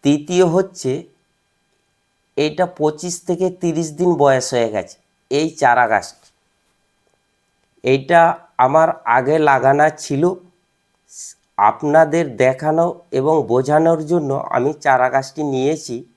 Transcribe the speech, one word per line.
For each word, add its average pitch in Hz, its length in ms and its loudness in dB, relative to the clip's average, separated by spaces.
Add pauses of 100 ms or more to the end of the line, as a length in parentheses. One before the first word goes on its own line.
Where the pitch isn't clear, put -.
তৃতীয় 151 440 2
হচ্ছে 175 440 -2 (1500)
এটা 151 280 -2 (100)
পঁচিশ 156 460 -4
থেকে 180 260 -4 (120)
তিরিশ 165 360 -2
দিন 180 200 0
বয়স 135 360 2
হয়ে 120 200 0
গেছে 98 260 -8 (340)
এই 147 160 -2 (100)
চারা 123 300 4
গাছটি। - 420 -6 (1500)
এইটা 135 380 2 (360)
আমার 147 320 2 (180)
আগে 131 320 2
লাগানো 139 480 2 (100)
ছিল, 143 260 -4 (1300)
আপনাদের 151 680 2 (120)
দেখানো 151 480 0 (260)
এবং 139 240 0 (100)
বোঝানোর 151 600 2
জন্য 151 260 -2 (180)
আমি 123 220 0 (100)
চারা 127 280 2
গাছটি 135 360 -4
নিয়েছি। 135 500 -4 (220)